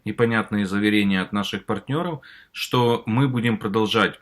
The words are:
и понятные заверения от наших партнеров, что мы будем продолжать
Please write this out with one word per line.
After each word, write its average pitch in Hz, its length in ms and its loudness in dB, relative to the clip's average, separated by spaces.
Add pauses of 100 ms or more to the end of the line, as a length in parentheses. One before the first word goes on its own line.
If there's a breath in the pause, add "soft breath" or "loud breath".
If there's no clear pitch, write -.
и 110 80 -6
понятные 107 540 0
заверения 101 540 2
от 90 120 -6
наших 101 320 -4
партнеров, 147 560 -6 (300 loud breath)
что 120 560 0
мы 117 200 2
будем 117 300 0
продолжать 104 640 0